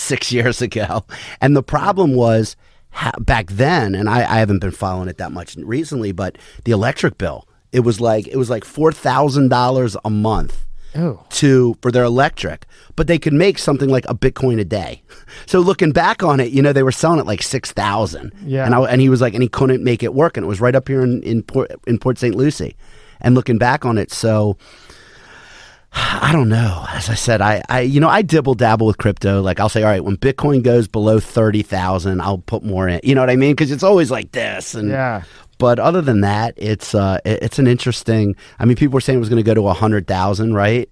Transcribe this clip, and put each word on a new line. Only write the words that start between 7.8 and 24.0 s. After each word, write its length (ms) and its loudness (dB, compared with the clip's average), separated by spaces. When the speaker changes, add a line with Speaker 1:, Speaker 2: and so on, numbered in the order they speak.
Speaker 1:
was 180 0
like, 280 0
it 100 -6
was 120 -2
like 160 -4
four 260 0
thousand 580 2
dollars 560 0
a 40 -4
month 560 0
Speaker 2:
Ew. 240 -4
Speaker 1:
to, 520 4
for 100 0
their 140 2
electric, 600 -2
but 120 -2
they 120 2
could 140 0
make 260 2
something 300 0
like 200 2
a 60 -2
Bitcoin 440 0
a 60 -2
day. 420 -6
<laughs> 40 -20
So 140 2
looking 320 2
back 320 0
on 160 2
it, 120 -2
you 100 2
know, 120 4
they 100 4
were 80 2
selling 280 2
it 60 -4
like 180 -4
six 300 -6
thousand. 580 -4
Speaker 2:
Yeah. 200 -4
Speaker 1:
And 80 2
I, 160 4
and 120 2
he 80 6
was 120 4
like, 120 0
and 100 0
he 60 0
couldn't 340 0
make 180 0
it 120 -4
work, 240 0
and 60 -6
it 40 -4
was 140 -4
right 140 2
up 120 0
here 140 -2
in, 220 0
in 200 -2
Port, 280 -4
in 120 0
Port 180 -2
Saint 180 -2
Lucie. 400 -2
And 140 4
looking 220 0
back 280 0
on 120 0
it, 140 -4